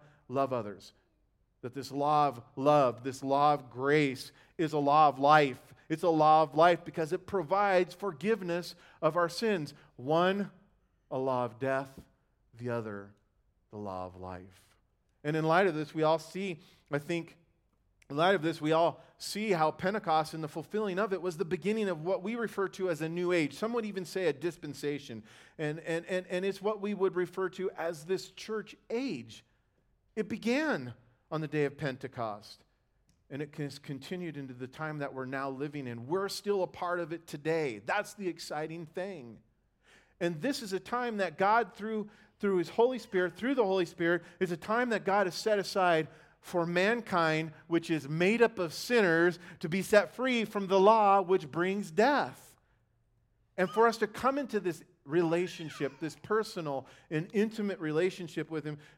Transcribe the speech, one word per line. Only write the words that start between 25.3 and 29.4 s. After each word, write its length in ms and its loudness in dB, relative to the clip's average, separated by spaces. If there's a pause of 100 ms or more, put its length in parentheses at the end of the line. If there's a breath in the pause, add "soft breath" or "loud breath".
And, 220 -4
and, 280 -6
and, 220 -4
and 160 -2
it's 160 -4
what 200 -2
we 120 -4
would 220 0
refer 340 -2
to 280 -6
as 260 -6
this 280 -6
church 440 -10 (140)
age. 540 -8 (720)